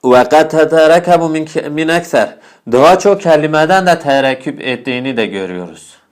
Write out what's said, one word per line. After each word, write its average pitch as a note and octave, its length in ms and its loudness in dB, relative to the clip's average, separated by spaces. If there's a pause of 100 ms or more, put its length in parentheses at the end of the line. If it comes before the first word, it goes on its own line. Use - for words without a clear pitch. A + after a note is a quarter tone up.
Ve B2 240 4
kad - 220 2
teterekebu E3 760 2
min D#3 180 -6
ke-, D3+ 240 -8
min D#3 180 -4
ekser. D#3 480 -2 (360)
Daha D#3 260 4
çok G3 220 0
kelimeden D#3+ 680 0
de E3+ 120 2
tereküp C3+ 600 -4
ettiğini B2 560 -6
de A2 100 -2
görüyoruz. F2+ 680 -10 (180)